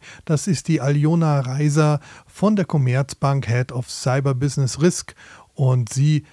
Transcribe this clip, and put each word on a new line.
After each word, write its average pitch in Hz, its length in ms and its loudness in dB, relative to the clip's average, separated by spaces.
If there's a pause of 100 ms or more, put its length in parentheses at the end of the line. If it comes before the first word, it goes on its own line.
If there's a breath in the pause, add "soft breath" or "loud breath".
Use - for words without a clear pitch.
(260 loud breath)
Das 151 220 -2
ist 165 200 -2
die 156 140 0
Aljona 147 580 2
Reiser 147 640 0 (260 loud breath)
von 208 300 0
der 185 80 0
Commerzbank, 135 840 0
Head 123 240 -2
of 123 180 -6
Cyber 135 460 -2
Business 135 460 -2
Risk. - 340 -2 (380 loud breath)
Und 127 400 0
sie 147 400 2